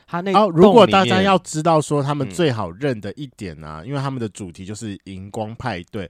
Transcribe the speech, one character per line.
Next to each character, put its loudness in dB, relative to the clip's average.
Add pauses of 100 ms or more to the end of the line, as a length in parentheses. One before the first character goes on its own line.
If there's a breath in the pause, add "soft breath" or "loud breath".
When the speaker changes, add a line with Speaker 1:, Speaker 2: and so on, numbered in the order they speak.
Speaker 1:
他 -8
那 -4
Speaker 2:
哦， 4
如 8
果 10
大 4
家 2
要 4
Speaker 1:
栋 0
里 -
面 -6
Speaker 2:
知 -6
道 4
说 -2
他 -2
们 -4
最 2
好 -6
认 -4
的 -10
一 -12 (100)
点 -10
啊， -12
Speaker 1:
嗯。 -14
Speaker 2:
因 -10
为 -6
他 -4
们 -6
的 -4
主 -14
题 -16
就 -12
是 -10
荧 -14
光 -10
派 -8
对， -10